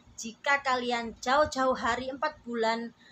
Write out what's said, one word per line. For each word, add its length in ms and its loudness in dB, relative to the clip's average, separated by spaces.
jika 480 -2
kalian 560 -2
jauh-jauh 560 2
hari, 400 -2
empat 320 -4
bulan, 480 -2